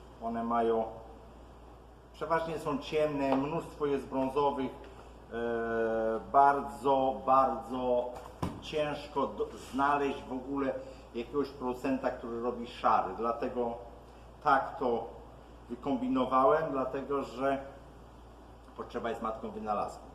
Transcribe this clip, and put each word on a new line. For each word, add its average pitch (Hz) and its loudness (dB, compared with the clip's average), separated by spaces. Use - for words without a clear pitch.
one 117 -2
mają, 117 4
przeważnie 160 0
są 143 -2
ciemne, 143 2
mnóstwo 151 -2
jest 139 0
brązowych, 131 0
e, - -14
bardzo, 131 4
bardzo 123 4
ciężko 147 -2
do-, - -4
znaleźć 139 2
w 107 -10
ogóle 131 -2
jakiegoś 135 -2
producenta, 127 -2
który 117 -6
robi 117 -2
szary, 104 2
dlatego 117 -2
tak 165 4
to 120 0
wykombinowałem, 131 4
dlatego 135 -2
że 135 0
potrzeba 113 -6
jest 110 -4
matką 110 -4
wynalazku 104 -4